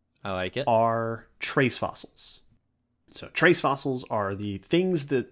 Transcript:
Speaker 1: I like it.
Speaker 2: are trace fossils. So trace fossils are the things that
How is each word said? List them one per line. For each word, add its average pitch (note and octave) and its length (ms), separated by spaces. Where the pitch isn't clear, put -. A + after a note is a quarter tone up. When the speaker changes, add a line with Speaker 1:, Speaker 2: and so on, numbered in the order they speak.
Speaker 1:
I G2+ 100
like F#2 240
it. C3 100
Speaker 2:
are A2+ 600
trace - 380
fossils. - 640
So - 120
trace E3+ 340
fossils C3+ 480
are G2+ 260
the G2+ 220
things E3+ 500
that C3 240